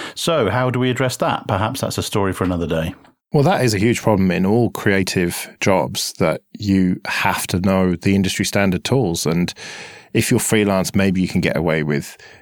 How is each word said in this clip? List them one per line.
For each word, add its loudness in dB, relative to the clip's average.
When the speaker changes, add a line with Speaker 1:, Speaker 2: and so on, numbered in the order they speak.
Speaker 1:
So 0
how 0
do -2
we 0
address -2
that? -4
Perhaps -2
that's -4
a -2
story -2
for -4
another -2
day. -4
Speaker 2:
Well, 4
that 2
is 2
a 0
huge 2
problem 4
in 2
all 2
creative 0
jobs, 0
that 0
you 2
have -2
to -2
know 2
the 0
industry 0
standard 0
tools. 0
And 0
if 2
you're 4
freelance, 0
maybe 2
you 0
can -2
get 2
away 0
with -4